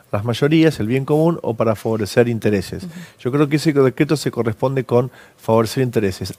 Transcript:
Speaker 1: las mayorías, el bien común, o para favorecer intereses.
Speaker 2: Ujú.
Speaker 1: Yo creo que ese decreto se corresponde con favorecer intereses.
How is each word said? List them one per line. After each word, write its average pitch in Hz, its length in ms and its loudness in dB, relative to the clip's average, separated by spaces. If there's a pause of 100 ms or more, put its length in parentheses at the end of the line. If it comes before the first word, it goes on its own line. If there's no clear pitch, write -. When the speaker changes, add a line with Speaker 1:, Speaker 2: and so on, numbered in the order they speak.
(160)
Speaker 1:
las 107 80 -4
mayorías, 147 560 2
el 107 60 -2
bien 131 180 -2
común, 160 380 2
o 117 120 -4
para 110 200 0
favorecer 113 540 0
intereses. 104 560 -2
Speaker 2:
Ujú. 170 80 -14 (280)
Speaker 1:
Yo 123 120 -4
creo 143 160 2
que 151 80 0
ese 151 180 0
decreto 143 420 2
se 135 140 -4
corresponde 123 540 -2
con 123 260 2 (260)
favorecer 113 460 0
intereses. 104 560 -2